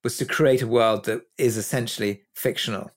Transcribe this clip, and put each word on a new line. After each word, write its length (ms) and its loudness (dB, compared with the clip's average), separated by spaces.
was 140 -4
to 80 -2
create 360 2
a 60 -2
world 380 2
that 160 -4
is 200 2
essentially 640 -4
fictional 640 -4